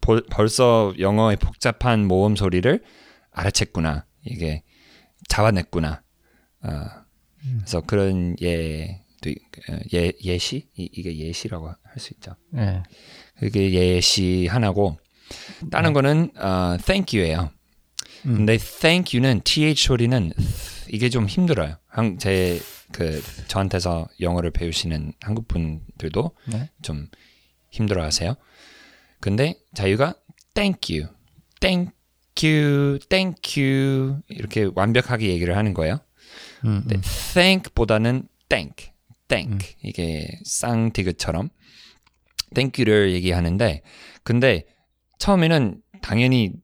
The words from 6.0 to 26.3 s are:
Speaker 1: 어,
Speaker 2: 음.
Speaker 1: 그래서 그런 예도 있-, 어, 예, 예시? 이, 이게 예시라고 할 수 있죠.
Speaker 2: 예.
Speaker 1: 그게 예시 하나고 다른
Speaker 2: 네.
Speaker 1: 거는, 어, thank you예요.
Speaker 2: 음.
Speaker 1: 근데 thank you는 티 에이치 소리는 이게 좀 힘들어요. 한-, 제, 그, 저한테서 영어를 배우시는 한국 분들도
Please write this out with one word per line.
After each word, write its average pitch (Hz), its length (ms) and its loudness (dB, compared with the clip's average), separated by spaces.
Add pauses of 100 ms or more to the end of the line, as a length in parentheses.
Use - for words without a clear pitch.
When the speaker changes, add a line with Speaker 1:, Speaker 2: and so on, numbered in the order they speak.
Speaker 1:
어, - 60 -6 (760)
Speaker 2:
음. 127 140 -4
Speaker 1:
그래서 90 220 -4
그런 92 600 0
예도 82 880 -6
있-, - 80 -6 (320)
어, 80 80 -6 (160)
예, 87 180 2 (120)
예시? 92 520 -4
이, 90 160 -10
이게 87 260 -10
예시라고 82 500 -8
할 82 80 -12 (240)
수 - 140 -16
있죠. - 220 -18 (200)
Speaker 2:
예. 98 280 -2 (560)
Speaker 1:
그게 98 320 2
예시 90 760 2
하나고 98 500 2 (720)
다른 165 200 2
Speaker 2:
네. 151 40 2
Speaker 1:
거는, 147 440 4
어, 92 480 0
thank 190 340 0
you예요. 82 320 0 (760)
Speaker 2:
음. 120 120 2
Speaker 1:
근데 107 200 4
thank 165 600 2
you는 123 260 4
티 151 220 2
에이치 151 200 2
소리는 117 460 2 (560)
이게 117 220 -2
좀 117 180 0
힘들어요. 95 500 0 (100)
한-, 110 300 -2
제, 92 420 0 (320)
그, 78 300 -4 (260)
저한테서 90 600 -2 (140)
영어를 87 300 -2
배우시는 80 680 -4
한국 110 260 -6
분들도 82 840 -4 (160)